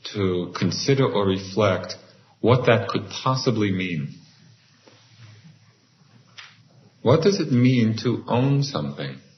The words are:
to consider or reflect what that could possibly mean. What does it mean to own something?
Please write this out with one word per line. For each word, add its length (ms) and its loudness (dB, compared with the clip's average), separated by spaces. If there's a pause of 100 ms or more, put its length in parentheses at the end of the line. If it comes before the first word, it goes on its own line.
(140)
to 440 -2
consider 460 0
or 220 0
reflect 680 0 (440)
what 260 4
that 220 4
could 220 -6
possibly 640 -2
mean. 420 -6 (3000)
What 200 4
does 180 2
it 100 -4
mean 520 4
to 260 -2
own 340 2
something? 540 -6 (220)